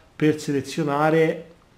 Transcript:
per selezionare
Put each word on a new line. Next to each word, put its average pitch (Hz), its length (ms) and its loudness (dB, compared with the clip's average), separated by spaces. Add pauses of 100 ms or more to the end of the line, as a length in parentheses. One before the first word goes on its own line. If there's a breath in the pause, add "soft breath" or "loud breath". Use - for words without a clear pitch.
(160 loud breath)
per 151 240 0
selezionare 156 1120 0 (280)